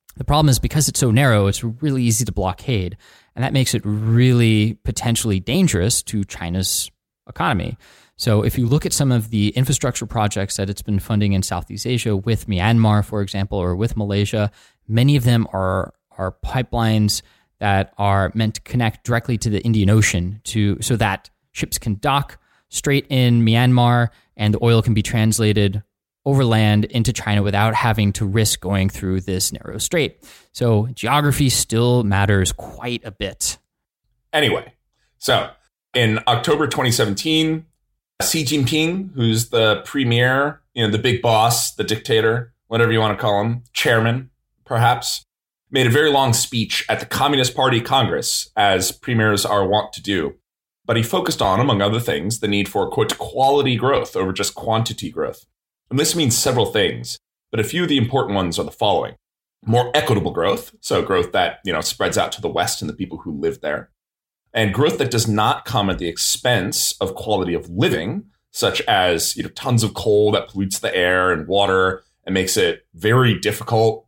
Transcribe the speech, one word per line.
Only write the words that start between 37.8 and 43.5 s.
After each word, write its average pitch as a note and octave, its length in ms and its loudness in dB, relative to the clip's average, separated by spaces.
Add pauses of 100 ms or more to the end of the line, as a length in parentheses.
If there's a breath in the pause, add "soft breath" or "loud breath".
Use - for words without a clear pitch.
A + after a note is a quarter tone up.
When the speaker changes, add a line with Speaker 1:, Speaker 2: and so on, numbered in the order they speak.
Speaker 2:
Xi D#3+ 220 -2
Jinping, D#3 720 -2
who's A2+ 340 0
the A2 340 2
premier, C3 800 0 (140)
you A#2 100 0
know, G#2 60 2
the G#2 80 0
big B2 240 0
boss, A#2 500 2
the G#2+ 100 -6
dictator, A2+ 720 0 (140)
whatever A2+ 240 2
you A2+ 80 2
want G#2+ 180 0
to - 40 -8
call G#2 200 2
him, A#2 220 -2 (100)